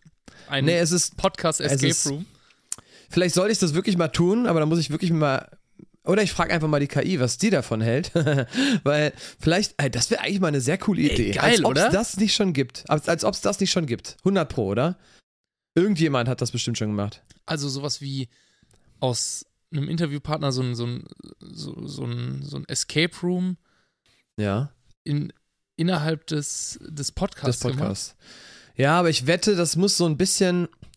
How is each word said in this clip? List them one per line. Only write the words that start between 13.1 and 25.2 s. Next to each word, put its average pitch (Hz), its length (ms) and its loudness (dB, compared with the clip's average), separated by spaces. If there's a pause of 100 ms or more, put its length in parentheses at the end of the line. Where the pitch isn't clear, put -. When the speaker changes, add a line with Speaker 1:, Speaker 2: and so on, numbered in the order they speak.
Speaker 2:
ob's 104 160 0
das 202 220 0
nicht 190 100 2
schon 170 140 0
gibt. - 400 -6
Hundert 185 240 2
Pro, 110 180 -2
oder? 131 300 0 (760)
Irgendjemand 156 540 2
hat 127 140 -2
das 120 100 -2
bestimmt 120 260 -4
schon 107 120 -2
gemacht. 101 340 -4 (220)
Speaker 1:
Also 143 240 -6
sowas 139 320 -6
wie 135 260 -6 (720)
aus - 460 -2 (260)
einem 147 160 -2
Interviewpartner 151 640 -2
so 127 100 -2
ein, 123 140 -2
so 120 100 -4
ein, 120 200 -6 (340)
so, - 480 -14
so 143 160 -10
ein, 123 400 -6
so 143 140 -12
ein 143 100 -10
Escape 156 440 -2 (120)
Room 180 320 -2 (840)
Speaker 2:
Ja. 104 340 -2 (340)
Speaker 1:
in, 147 260 -2 (460)